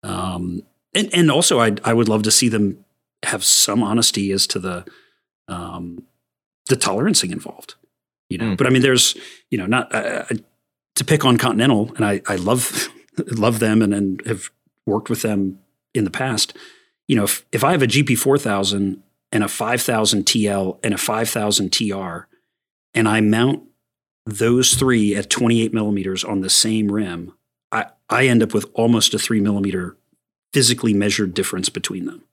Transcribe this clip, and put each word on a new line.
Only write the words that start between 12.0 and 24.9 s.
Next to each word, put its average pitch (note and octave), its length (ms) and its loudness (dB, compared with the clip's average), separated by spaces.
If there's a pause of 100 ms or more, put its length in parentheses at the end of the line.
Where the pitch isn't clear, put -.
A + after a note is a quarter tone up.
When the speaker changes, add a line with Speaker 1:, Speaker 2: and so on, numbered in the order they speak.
Speaker 1:
I, G2+ 220 0
I G#2 80 -2
love, G#2 540 -2 (200)
<laughs> - 80 -12
love A2+ 420 0
them A2 220 4
and, G#2 120 2
and G2 320 -2
have A2 240 -6 (360)
worked G#2+ 240 -4
with A#2 120 -4
them G2 380 -4 (340)
in A2 100 0
the F#2 80 -2
past. A#2 440 -4 (520)
You - 80 2
know, G#2+ 80 2
if, - 280 -4
if A2 120 -2
I C#3+ 80 4
have F3 100 2
a C3 60 2
G C3+ 160 2
P A#2+ 120 2
four C3+ 220 2
thousand G2 640 -2 (300)
and G#2 120 0
a G2 40 -2
five A#2 340 -4
thousand G#2+ 440 0
T G#2+ 220 0
L G2 360 -4
and G#2+ 100 -2
a F#2 40 -4
five A2 320 -4
thousand G#2 420 -2
T G#2+ 200 -2
R, F#2 360 -10 (680)
and A2 140 2
I A2 140 2
mount A2+ 420 2 (640)
those A#2 480 2
three A2+ 420 2